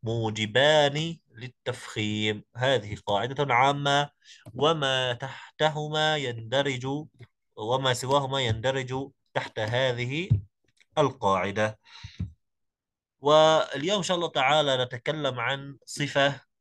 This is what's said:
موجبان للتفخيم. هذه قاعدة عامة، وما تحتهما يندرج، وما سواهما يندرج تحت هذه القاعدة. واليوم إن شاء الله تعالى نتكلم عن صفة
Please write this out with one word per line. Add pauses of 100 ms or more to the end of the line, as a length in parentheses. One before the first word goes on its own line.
موجبان (140)
للتفخيم. (120)
هذه (100)
قاعدة
عامة، (440)
وما
تحتهما
يندرج، (720)
وما
سواهما
يندرج (240)
تحت
هذه (720)
القاعدة. (1400)
واليوم
إن
شاء
الله
تعالى
نتكلم
عن (100)
صفة (100)